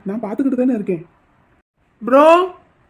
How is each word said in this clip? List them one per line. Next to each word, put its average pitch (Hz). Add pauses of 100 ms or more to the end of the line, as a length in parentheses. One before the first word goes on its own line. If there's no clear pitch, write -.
நான் 214
பாத்துக்கிட்டு 247
தானே 254
இருக்கேன். 180 (1000)
ப்ரோ. 254 (640)